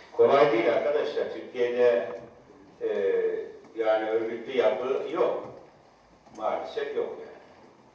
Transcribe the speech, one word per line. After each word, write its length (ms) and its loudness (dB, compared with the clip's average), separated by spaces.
Kolay 400 6
değil 200 2
arkadaşlar. 600 0
Türkiye'de, 760 2
e, 80 -4
yani 340 0
örgütlü 460 -2
yapı 560 0
yok. 360 -2
Maalesef 600 -4
yok 240 -4
yani. 120 -16